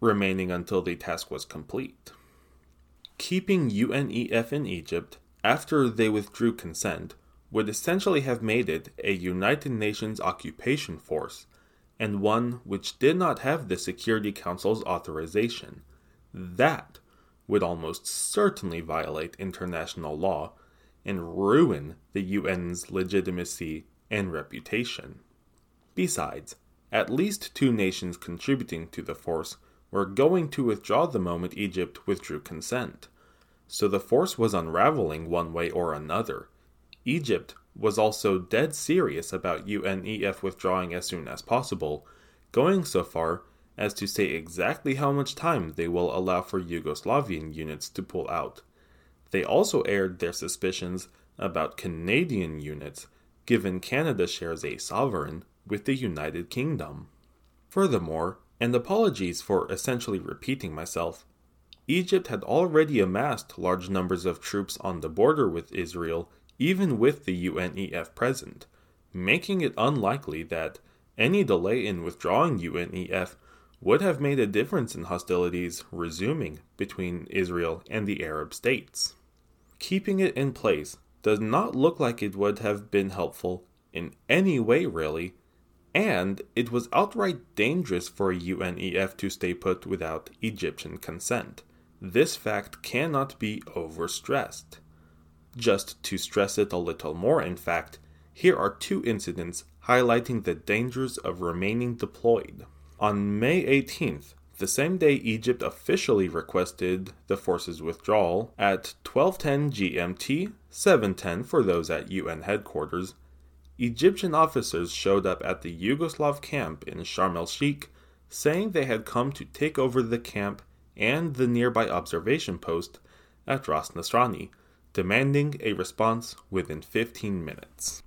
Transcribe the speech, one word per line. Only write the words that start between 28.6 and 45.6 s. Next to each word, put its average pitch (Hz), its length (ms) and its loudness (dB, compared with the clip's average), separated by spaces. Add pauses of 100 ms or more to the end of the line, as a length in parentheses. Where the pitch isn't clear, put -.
to - 140 -10
the - 120 -6
force - 440 -6 (320)
were 98 160 0
going 151 420 4
to 139 160 -2
withdraw 113 400 2
the 143 140 -2
moment 87 400 -2
Egypt 92 480 -4
withdrew 95 340 -4
consent, - 680 -8 (600)
so - 180 -2
the 98 140 2
force 165 380 2
was 110 160 2
unraveling 82 720 2
one 85 240 0
way 85 180 -2
or 85 220 0
another. 76 560 -4 (560)
Egypt 127 500 -2 (220)
was 101 220 2
also 107 400 2
dead 107 360 0
serious 139 560 0
about 92 380 -4
U 104 160 -4
N 95 220 -2
E 104 180 -4
F 95 180 -2
withdrawing 92 520 -2
as 87 100 -6
soon 80 240 -6
as 65 140 -10
possible, 82 640 -2 (440)
going 175 320 4
so 92 220 0
far 82 380 -2 (340)
as 104 160 0
to - 140 -4
say 98 220 0
exactly 87 640 -2
how 139 180 0
much 139 220 -2
time 117 420 -2